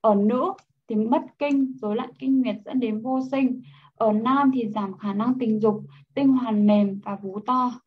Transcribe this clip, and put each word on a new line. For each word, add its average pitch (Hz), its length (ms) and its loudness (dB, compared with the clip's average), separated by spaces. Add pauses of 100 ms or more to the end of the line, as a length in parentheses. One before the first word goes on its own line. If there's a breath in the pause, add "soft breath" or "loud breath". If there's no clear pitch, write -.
Ở 214 140 4
nữ 247 380 2 (360)
thì 220 80 -4
mất 226 260 0 (160)
kinh, 277 380 0
rối 214 200 -4
loạn 247 220 -6
kinh 262 220 0
nguyệt 214 240 -2
dẫn 254 160 -4
đến 220 220 -2
vô 262 180 -2 (100)
sinh. 269 320 0 (320 loud breath)
Ở 220 180 2
nam 262 420 2
thì 233 140 -2
giảm 202 300 -6
khả 202 160 -6
năng 247 240 0
tình 214 220 0
dục, 208 240 0 (300 loud breath)
tinh 277 140 2
hoàn 226 380 2
mềm 202 380 4
và 202 120 -8
vú 196 300 -10
to. 254 260 0 (140)